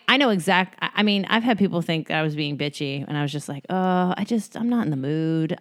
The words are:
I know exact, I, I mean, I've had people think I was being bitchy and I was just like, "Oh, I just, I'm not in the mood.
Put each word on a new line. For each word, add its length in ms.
I 120
know 120
exact, 500
I, 140
I 80
mean, 260
I've 140
had 160
people 240
think 300
I 100
was 140
being 200
bitchy 520
and 100
I 40
was 100
just 160
like, 200
"Oh, 480
I 60
just, 340
I'm 120
not 160
in 80
the 40
mood. 640